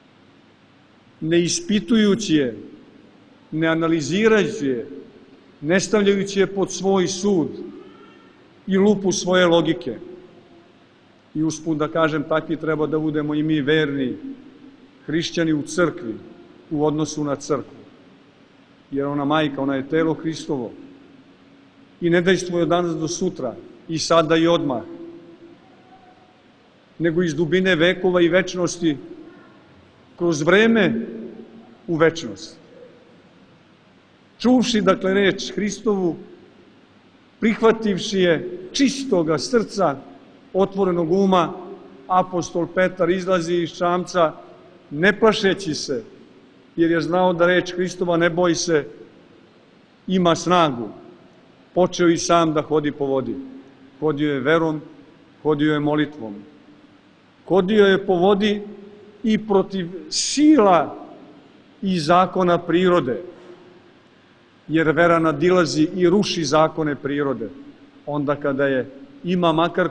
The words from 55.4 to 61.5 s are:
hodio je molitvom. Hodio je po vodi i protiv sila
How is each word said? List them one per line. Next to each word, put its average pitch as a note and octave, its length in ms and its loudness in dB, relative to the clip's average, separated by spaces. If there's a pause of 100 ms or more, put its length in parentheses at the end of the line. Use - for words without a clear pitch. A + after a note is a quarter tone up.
hodio D3+ 300 0
je D3+ 60 0
molitvom. D3 560 -4 (1120)
Hodio G3 380 4
je F#3+ 200 4
po F#3+ 100 2
vodi G3+ 460 2 (640)
i A3 140 0
protiv F#3+ 500 -2 (220)
sila G#3+ 840 4 (840)